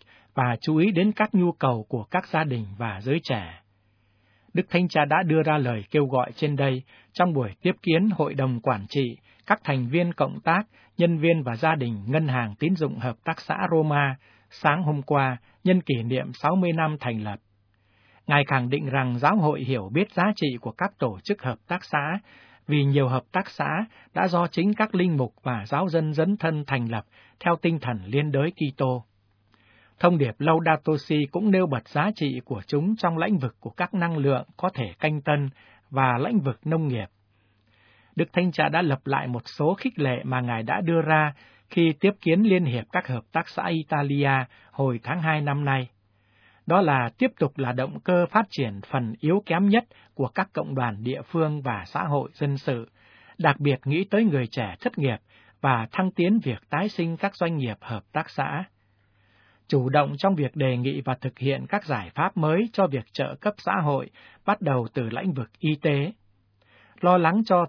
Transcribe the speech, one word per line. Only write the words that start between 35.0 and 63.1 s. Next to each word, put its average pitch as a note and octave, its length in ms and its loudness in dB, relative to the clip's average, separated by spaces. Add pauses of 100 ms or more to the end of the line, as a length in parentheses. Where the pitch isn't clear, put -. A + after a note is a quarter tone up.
tân C#3+ 280 0 (400)
và C3 280 2
lĩnh G3 220 0
vực C3+ 260 -2
nông D#3+ 220 -2
nghiệp. A2+ 180 -4 (1120)
Đức E3 180 -2
Thánh F3+ 180 2
Cha D3 180 2
đã D#3+ 120 2
lặp C#3 260 0
lại C#3 200 -2
một A#2+ 180 -4
số D3+ 280 0
khích B3 260 -6
lệ C3 240 0
mà B2+ 180 -2
Ngài A#2 220 -4
đã F#3 180 -2
đưa E3 200 2
ra D3+ 320 2 (360)
khi E3 300 2
tiếp G3 120 4 (100)
kiến E3+ 200 4
Liên F#3 240 4
hiệp A#2+ 260 -2
các F3+ 160 -2
hợp B2 240 -4
tác - 180 -4
xã - 180 -6
Italia C#3+ 640 0 (400)
hồi B2+ 320 -2
tháng D#3+ 180 -4
hai D#3 200 0
năm C#3+ 240 -2
nay. C3+ 240 -2 (760)
Đó F#3 160 6
là C3 360 2
tiếp B3+ 220 2
tục C#3+ 180 0
là B2+ 140 -2
động B2+ 280 -4
cơ F3 320 2
phát G#3+ 180 2
triển G#2+ 300 -4 (120)
phần A#2 280 -2
yếu F3+ 260 0
kém F#3 240 2
nhất A#3 140 4 (320)
của C3 120 -2
các F#3+ 260 -4
cộng D#3 220 -6
đoàn A2+ 280 -2
địa C3+ 180 -4 (100)
phương D3+ 300 0
và A2 240 -4
xã D#3 180 -4
hội C#3+ 300 0
dân C#3 240 -2
sự, A#2+ 320 -4 (480)
đặc D#3 220 4
biệt C#3+ 260 2
nghĩ D#3 180 0
tới G#3 200 2
người C#3 280 2
trẻ G#2 300 -6
thất - 160 -4
nghiệp C3 200 0 (440)
và A#2+ 300 2
thăng F#3 200 0
tiến F#3+ 320 2
việc A#2+ 260 -6
tái F#3 200 -2
sinh E3 280 -4
các G3 180 -4
doanh E3+ 220 -2
nghiệp A#2+ 240 -4
hợp A2 300 -8
tác D#3 180 -4
xã. D3 340 -4 (1040)
Chủ C3 220 2
động C#3+ 280 2
trong G3 180 2
việc C#3+ 200 -2
đề C3 220 0
nghị C3+ 240 -2
và C3 200 -4
thực - 180 -8
hiện C3 300 -2
các G#3 160 -4
giải A2 300 -6
pháp F3 220 -2
mới E3+ 360 0
cho F#3+ 140 2
việc C3 240 -4